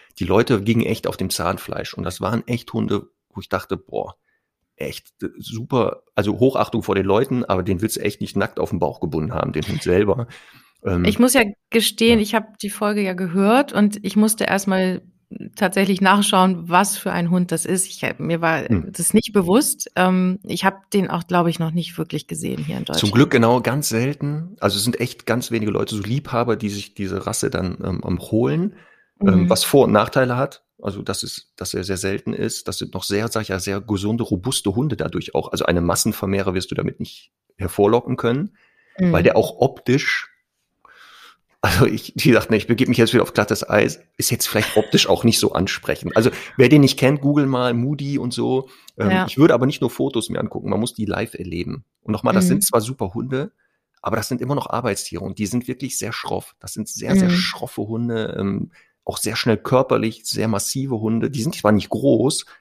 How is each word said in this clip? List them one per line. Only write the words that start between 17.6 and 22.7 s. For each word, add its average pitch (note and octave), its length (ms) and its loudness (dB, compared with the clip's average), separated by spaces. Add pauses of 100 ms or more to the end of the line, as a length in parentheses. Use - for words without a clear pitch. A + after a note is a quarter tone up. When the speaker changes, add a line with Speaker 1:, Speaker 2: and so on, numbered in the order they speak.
Speaker 2:
ist. F#3 220 -2
Ich - 160 -10
hab, - 160 -4
mir E3 200 -2
war D#3+ 280 0
Speaker 1:
Hm. F#2+ 240 0
Speaker 2:
das - 200 -4
nicht G#3+ 200 2
bewusst. G3+ 640 2
Ähm, F#3 480 2
ich - 200 -6
habe F#3+ 120 2 (160)
den G3 180 0
auch, E3+ 160 -6
glaub F3 220 0
ich, D#3+ 100 -2
noch D#3+ 140 -4
nicht E3+ 260 -6
wirklich D3+ 300 -8
gesehen D3+ 360 -6
hier C#3+ 120 -6